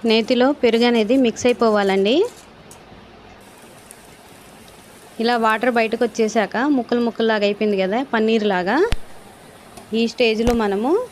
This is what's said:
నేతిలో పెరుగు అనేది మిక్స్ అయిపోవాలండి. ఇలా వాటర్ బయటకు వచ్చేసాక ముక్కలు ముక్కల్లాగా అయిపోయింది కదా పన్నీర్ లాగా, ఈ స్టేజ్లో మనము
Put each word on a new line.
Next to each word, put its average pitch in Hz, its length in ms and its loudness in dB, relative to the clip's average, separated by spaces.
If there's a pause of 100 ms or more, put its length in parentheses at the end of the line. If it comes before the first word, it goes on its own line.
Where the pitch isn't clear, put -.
నేతిలో 233 360 2 (160)
పెరుగు 233 260 2
అనేది 233 280 2 (100)
మిక్స్ 220 220 -2
అయిపోవాలండి. 202 680 2 (3000)
ఇలా 233 140 0 (100)
వాటర్ 220 320 0
బయటకు 226 280 0
వచ్చేసాక 214 500 -2 (220)
ముక్కలు 240 280 -2
ముక్కల్లాగా 220 420 -2
అయిపోయింది 208 360 -2
కదా 196 160 -2 (140)
పన్నీర్ 220 400 0
లాగా, 180 220 -2 (1200)
ఈ - 20 2 (120)
స్టేజ్లో 226 400 0 (100)
మనము 208 280 -2 (200)